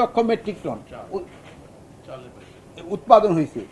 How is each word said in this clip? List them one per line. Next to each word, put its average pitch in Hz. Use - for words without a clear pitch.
লক্ষ -
মেট্রিক 214
টন 123
উ-, -
উৎপাদন 214
হয়েছে। 143